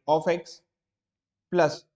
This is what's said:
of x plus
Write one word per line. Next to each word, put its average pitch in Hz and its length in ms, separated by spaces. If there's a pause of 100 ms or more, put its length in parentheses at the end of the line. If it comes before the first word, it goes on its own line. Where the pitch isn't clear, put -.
(160)
of 156 180
x - 260 (920)
plus 165 260 (180)